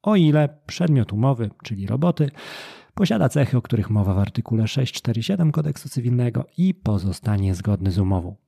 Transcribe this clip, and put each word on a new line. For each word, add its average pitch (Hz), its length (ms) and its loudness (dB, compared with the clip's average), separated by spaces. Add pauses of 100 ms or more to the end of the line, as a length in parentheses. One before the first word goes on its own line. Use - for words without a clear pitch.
o 214 140 2
ile 151 340 6 (160)
przedmiot 143 480 0
umowy, 117 360 0 (140)
czyli 98 240 -8
roboty, 143 440 0 (640)
posiada 196 360 2
cechy, 135 280 2
o 117 40 2
których 107 280 -2
mowa 101 240 2
w 95 60 2
artykule 110 480 0
sześć 127 260 -4
cztery 113 300 -4
siedem 175 280 2
Kodeksu 147 380 -4
Cywilnego 123 560 -2 (120)
i 185 160 2
pozostanie 98 800 -2
zgodny 95 360 -2
z 87 60 0
umową. 92 380 0 (120)